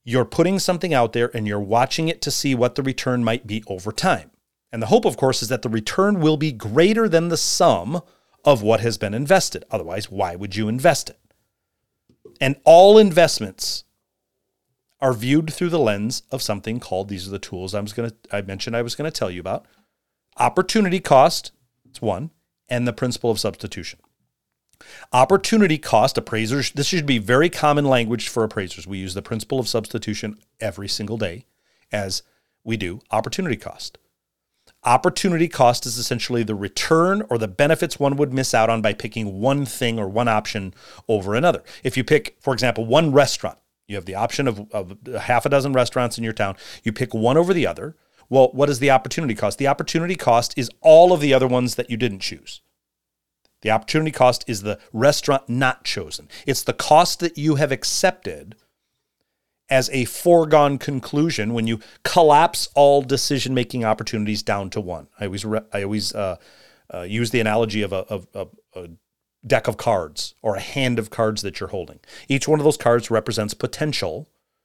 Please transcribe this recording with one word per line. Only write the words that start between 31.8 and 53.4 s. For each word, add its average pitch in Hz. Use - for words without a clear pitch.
as 98
we 113
do 98
opportunity 117
cost. -
Opportunity 170
cost 123
is 117
essentially 120
the 107
return 160
or 120
the 110
benefits 151
one 139
would 139
miss 131
out 113
on 113
by 104
picking 104
one 139
thing 117
or 101
one 117
option 107
over 101
another. 143
If 131
you 131
pick, -
for 135
example, 113
one 143
restaurant, 131
you 101
have 92
the 95
option 120
of, 104
of 98
a 120
half 120
a -
dozen 139
restaurants 123
in 117
your 110
town. 98
You 113
pick 113
one 117
over 175
the 156
other. 110
Well, 127
what 139
is 127
the 135
opportunity 131
cost? 104
The 135
opportunity 165
cost 117
is 127
all 165
of 156
the 143
other 131
ones 123
that -
you 120
didn't 107
choose. -